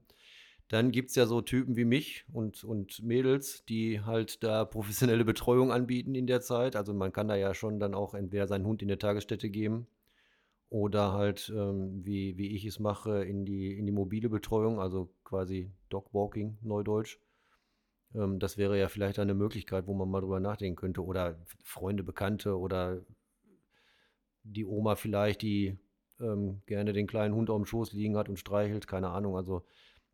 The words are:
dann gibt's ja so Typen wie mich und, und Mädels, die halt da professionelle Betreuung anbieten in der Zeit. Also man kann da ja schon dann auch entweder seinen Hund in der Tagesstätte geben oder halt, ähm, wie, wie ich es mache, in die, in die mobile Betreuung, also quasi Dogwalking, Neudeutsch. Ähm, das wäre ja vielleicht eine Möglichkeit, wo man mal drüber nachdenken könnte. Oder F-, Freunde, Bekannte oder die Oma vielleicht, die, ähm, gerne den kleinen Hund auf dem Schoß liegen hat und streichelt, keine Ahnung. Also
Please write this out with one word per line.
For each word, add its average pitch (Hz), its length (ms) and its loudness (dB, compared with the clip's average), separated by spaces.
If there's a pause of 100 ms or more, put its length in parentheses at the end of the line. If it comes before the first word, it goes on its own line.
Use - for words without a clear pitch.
(680)
dann 117 240 4
gibt's 123 240 0
ja 120 120 8
so 117 140 2
Typen 123 340 0
wie 120 100 4
mich 127 480 0
und, 110 300 -6
und 104 400 -6
Mädels, 131 600 2
die 113 360 -2
halt 110 420 -2
da 110 220 2
professionelle 113 600 4
Betreuung 123 460 6
anbieten 123 440 0
in 127 100 0
der 123 160 4
Zeit. 123 340 0
Also 104 200 -2
man 95 180 0
kann 104 140 0
da 107 80 2
ja 98 180 2
schon 107 260 -4
dann 101 140 0
auch 98 220 -4
entweder 101 320 -2
seinen 98 180 0
Hund 107 160 0
in 101 60 -2
der 98 120 0
Tagesstätte 104 500 -2
geben 107 360 -2 (840)
oder 101 440 2
halt, 101 420 0
ähm, 98 480 -2
wie, 98 340 -4
wie 101 180 -4
ich 101 100 -6
es 104 140 -8
mache, 104 440 0
in 98 220 -2
die, 98 320 -4
in 104 80 -4
die 101 60 0
mobile 104 360 0
Betreuung, 110 520 0
also 92 340 -4 (100)
quasi 95 480 -4 (180)
Dogwalking, 104 720 -2
Neudeutsch. 107 580 -2 (960)
Ähm, 98 240 0
das 98 180 -4
wäre 101 220 2
ja 98 80 4
vielleicht 101 320 -2
eine 101 160 2
Möglichkeit, 98 500 -2
wo 98 80 -4
man 95 160 -2
mal 95 120 0
drüber 95 180 -2
nachdenken 98 360 -2
könnte. 92 280 -4
Oder 87 380 -2
F-, - 220 -20
Freunde, 95 400 -4
Bekannte 98 540 -2
oder 92 440 -2 (1400)
die 107 220 -6
Oma 104 300 2
vielleicht, 104 460 2
die, 101 360 2 (420)
ähm, 101 460 -2
gerne 104 280 0
den 101 140 2
kleinen 107 280 0
Hund 113 140 2
auf 110 80 2
dem 104 80 0
Schoß 113 280 -2
liegen 104 240 0
hat 104 120 0
und 95 100 -6
streichelt, 104 480 0
keine 92 220 -2
Ahnung. 95 260 -2
Also 92 280 -2 (500)